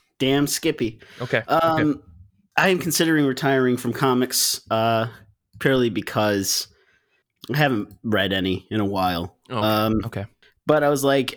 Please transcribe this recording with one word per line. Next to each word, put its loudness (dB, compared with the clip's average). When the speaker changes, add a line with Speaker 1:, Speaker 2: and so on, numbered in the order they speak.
Speaker 1:
Damn 2
Skippy. -4
Speaker 2:
Okay. -2
Speaker 1:
Um, 2
Speaker 2:
Okay. 0
Speaker 1:
I 2
am 2
considering 2
retiring 2
from -4
comics, 0
uh, 2
purely 2
because -2
I -2
haven't 0
read 0
any -2
in -2
a 0
while. -2
Speaker 2:
Okay. -6
Speaker 1:
Um, 0
Speaker 2:
Okay. -8
Speaker 1:
but 4
I 4
was 2
like, 0